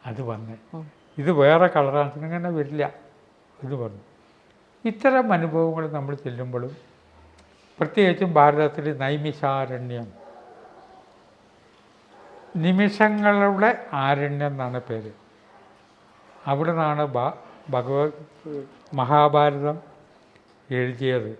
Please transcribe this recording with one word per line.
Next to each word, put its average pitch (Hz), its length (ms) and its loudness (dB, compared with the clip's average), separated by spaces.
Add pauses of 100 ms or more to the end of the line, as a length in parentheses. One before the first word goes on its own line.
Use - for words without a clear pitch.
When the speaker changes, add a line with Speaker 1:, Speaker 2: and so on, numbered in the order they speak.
Speaker 1:
അത് 113 120 -10 (100)
വന്നത്. 110 280 -12 (160)
Speaker 2:
ഉം. 160 120 -14 (340)
Speaker 1:
ഇത് 147 100 0 (120)
വേറെ 160 240 8
കളറാണെന്ന് 143 640 0
ഇങ്ങനെ 175 300 -6
വരില്ല 147 260 -4 (760)
എന്ന് 135 200 -8
പറഞ്ഞു. 101 220 -12 (800)
ഇത്തരം 233 480 2
അനുഭവങ്ങൾ 165 520 0 (120)
നമ്മൾ 139 180 -6
ചെല്ലുമ്പോഴും, 127 580 -8 (1040)
പ്രത്യേകിച്ചും 180 600 2
ഭാരതത്തിൽ 147 480 4 (160)
നൈമിഷാരണ്യം, 135 1040 -4 (2500)
നിമിഷങ്ങളുടെ 202 1040 4 (220)
ആരണ്യം 143 600 -2
എന്നാണ് 127 360 -6
പേര്. 107 240 -8 (1300)
അവിടെ 147 260 -2
നിന്നാണ് 151 320 0 (120)
ഭ-, 131 200 -2 (340)
ഭഗവത് 139 480 -2 (760)
മഹാഭാരതം 147 840 4 (920)
എഴുതിയത്. 127 680 -2